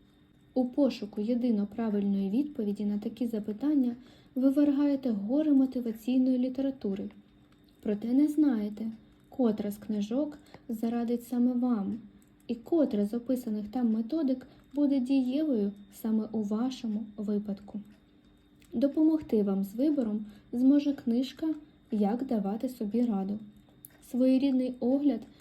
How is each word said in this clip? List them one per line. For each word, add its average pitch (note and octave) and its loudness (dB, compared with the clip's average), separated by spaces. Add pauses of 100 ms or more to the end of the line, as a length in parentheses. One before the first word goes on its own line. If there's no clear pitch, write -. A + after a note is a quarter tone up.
(560)
У B3+ 4
пошуку A#3 0
єдино A3+ 0
правильної G3+ -2
відповіді G#3+ -2
на G#3 -2
такі A#3 -6
запитання A#3+ -2 (380)
ви C4+ 2
вивергаєте C#4+ 2
гори B3 0
мотиваційної B3+ 2
літератури. B3+ -4 (680)
Проте G#3+ -2
не D4 6
знаєте, A3+ 0 (380)
котра G#3+ 0
з G3+ -8
книжок A3 -4 (300)
зарадить A#3 -4
саме B3 2
вам, A#3 -2 (480)
і A#3 -6
котра B3 2
з G#3 -4
описаних A#3 -4
там B3 0
методик B3+ -2 (280)
буде C#4 2
дієвою B3+ 0 (200)
саме A3 -2
у A3 -2
вашому A3 -4 (100)
випадку. G#3 -4 (920)
Допомогти C#4+ 2
вам G3 0
з G3+ -8
вибором A#3 0 (260)
зможе C#4+ 4
книжка C4+ -2 (360)
«Як G#3+ 0
давати G#3+ -2
собі A#3 -2
раду». G3+ -2 (720)
Своєрідний B3+ 2
огляд C4 2 (200)